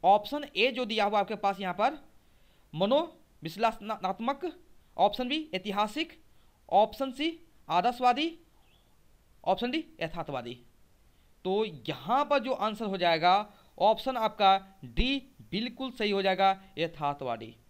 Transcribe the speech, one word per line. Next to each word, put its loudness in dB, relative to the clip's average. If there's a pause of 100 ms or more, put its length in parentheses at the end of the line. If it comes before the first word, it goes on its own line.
ऑप्शन 4 (100)
ए 4
जो -2
दिया 0
हुआ 2
आपके -2
पास -2
यहाँ -4
पर, 0 (760)
मनोविश्लेषणात्मक, -2 (380)
ऑप्शन 2
बी -4
ऐतिहासिक, -4 (440)
ऑप्शन 2
सी -4 (300)
आदर्शवादी, 0 (1040)
ऑप्शन 0
डी -4 (160)
यथार्थवादी। -6 (920)
तो 0
यहाँ -2
पर 2
जो -2
आंसर -4
हो -4
जाएगा, 2 (240)
ऑप्शन 2
आपका 2
डी -2 (280)
बिल्कुल -6
सही -2
हो 0
जाएगा, 2 (160)
यथार्थवादी। -4 (140)